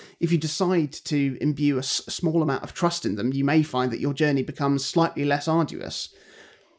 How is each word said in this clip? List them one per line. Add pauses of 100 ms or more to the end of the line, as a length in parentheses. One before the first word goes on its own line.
(200)
if
you
decide
to
imbue
a
s-,
a
small
amount
of
trust
in
them,
you
may
find
that
your
journey
becomes
slightly
less
arduous. (680)